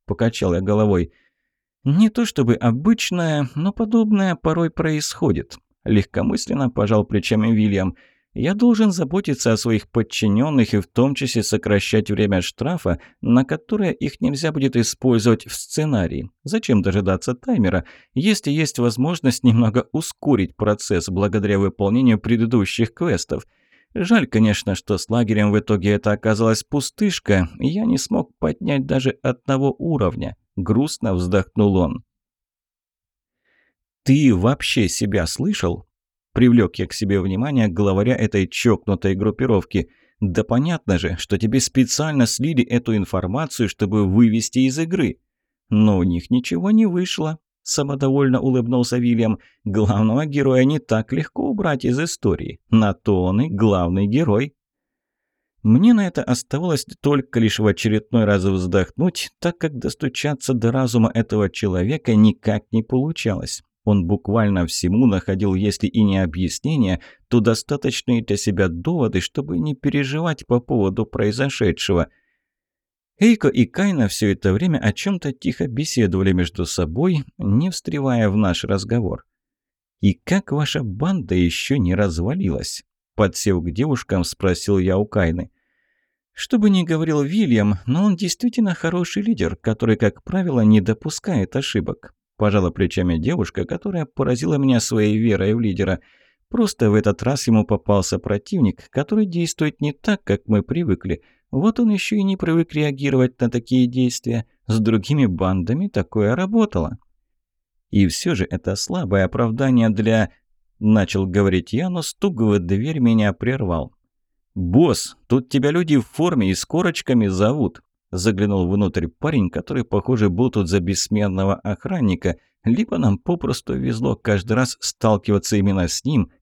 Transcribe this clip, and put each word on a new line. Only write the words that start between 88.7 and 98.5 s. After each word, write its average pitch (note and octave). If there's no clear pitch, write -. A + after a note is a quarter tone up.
хороший E3
лидер, F#2+
который, A2+
как -
правило, E3
не G#2+
допускает A2
ошибок", -
пожала G2+
плечами F2+
девушка, A2
которая F#3
поразила C3
меня C3+
своей G#2+
верой G#2
в A#2+
лидера. F#2+
"Просто G3
в G#2
этот G#2
раз C3+
ему A2
попался G2+
противник, G#2